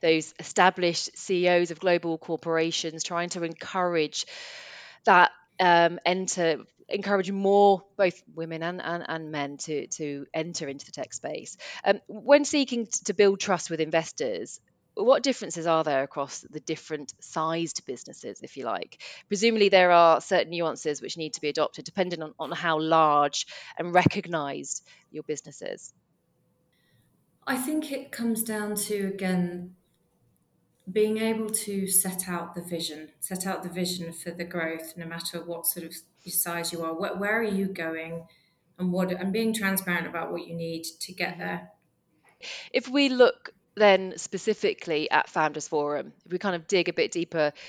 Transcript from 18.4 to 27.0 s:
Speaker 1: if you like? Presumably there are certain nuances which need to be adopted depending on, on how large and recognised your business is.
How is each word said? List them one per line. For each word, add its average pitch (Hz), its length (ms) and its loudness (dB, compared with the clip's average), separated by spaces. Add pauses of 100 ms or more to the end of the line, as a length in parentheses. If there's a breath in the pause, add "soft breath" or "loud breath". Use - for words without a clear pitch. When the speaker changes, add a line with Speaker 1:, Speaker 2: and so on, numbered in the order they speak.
Speaker 1:
if - 140 -16
you 127 80 -10
like? 98 360 -6 (280 loud breath)
Presumably 208 400 4
there 185 240 8
are 165 280 8
certain 165 300 0
nuances 160 500 -4
which - 160 -10
need 156 180 -8
to - 60 -14
be 151 80 -4
adopted 151 360 -2
depending 180 360 -4
on, 156 160 -10
on 151 140 -8
how 165 300 -2
large 156 680 4 (320 loud breath)
and 175 160 -4
recognised 151 880 0 (280 soft breath)
your 156 100 -10
business 147 400 -10
is. - 300 -12 (1500)